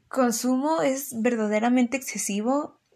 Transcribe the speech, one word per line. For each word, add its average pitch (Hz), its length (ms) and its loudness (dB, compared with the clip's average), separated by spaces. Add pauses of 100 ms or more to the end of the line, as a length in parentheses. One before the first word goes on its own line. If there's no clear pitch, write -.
consumo 262 720 0
es 269 400 -2
verdaderamente 233 760 2
excesivo, 247 840 -4 (140)